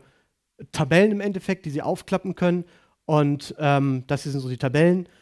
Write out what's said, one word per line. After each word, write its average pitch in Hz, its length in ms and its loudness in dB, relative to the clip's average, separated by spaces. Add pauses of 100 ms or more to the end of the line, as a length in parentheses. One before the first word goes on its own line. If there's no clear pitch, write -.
(720)
Tabellen 165 400 4
im 202 100 -4
Endeffekt, 190 460 -6
die - 20 -6
Sie 139 140 -6
aufklappen 185 500 -4
können. 175 320 0 (400)
Und, 147 540 0
ähm, 139 480 0
das 143 160 -4
hier 143 80 -8
sind 139 100 -4
so 127 80 -8
die 123 80 -6
Tabellen. 170 500 2 (140)